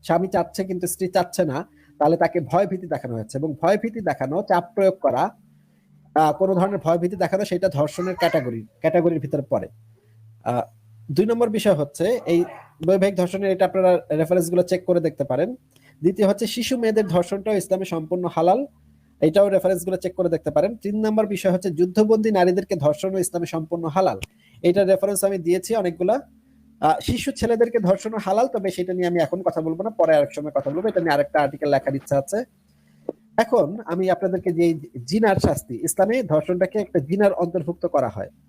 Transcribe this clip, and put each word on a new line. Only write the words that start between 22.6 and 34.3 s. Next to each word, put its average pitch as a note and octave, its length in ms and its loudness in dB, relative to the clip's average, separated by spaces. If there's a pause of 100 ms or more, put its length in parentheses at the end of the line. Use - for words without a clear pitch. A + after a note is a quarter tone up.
ধর্ষণও F#3+ 420 0
ইসলামে F3 280 -4
সম্পূর্ণ E3 380 -6
হালাল, D#3 360 0 (420)
এটার F3+ 240 4
রেফারেন্স F#3+ 380 2
আমি G3 140 2
দিয়েছি F3+ 360 0
অনেকগুলা। F#3 460 0 (600)
আহ, D#3 200 2
শিশু B3 300 -4
ছেলেদেরকে A#3 480 0
ধর্ষণও G3+ 400 0
হালাল, G#3 280 2
তবে G#3 240 -2
সেটা F3+ 220 -4
নিয়ে F3+ 140 -2
আমি F3 140 0
এখন F#3+ 220 -2
কথা F3 180 -2
বলবো D#3+ 220 -4
না, A3 80 -4
পরে D#3+ 260 2
আরেক C#3+ 160 2
সময় D3+ 220 -8
কথা C#3 160 -2
বলবো, F3+ 180 -2
এটা F#3+ 120 0
নিয়ে E3 120 0
আরেকটা C#3+ 280 2
আর্টিকেল D3 280 -2
লেখার C#3 260 0
ইচ্ছা C#3 240 -2
আছে। G3+ 260 -4 (920)
এখন G#3+ 500 0
আমি F#3 240 -2
আপনাদেরকে F3+ 420 0